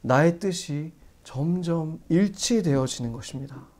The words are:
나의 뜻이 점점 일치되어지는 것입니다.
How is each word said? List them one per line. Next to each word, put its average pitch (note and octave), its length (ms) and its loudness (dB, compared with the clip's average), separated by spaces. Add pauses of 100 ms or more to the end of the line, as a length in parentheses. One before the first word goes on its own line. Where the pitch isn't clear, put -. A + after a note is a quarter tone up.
나의 D#3 380 4
뜻이 E3 540 -4 (320)
점점 E3 800 -2
일치되어지는 D#3+ 1040 0
것입니다. C3 560 -12 (120)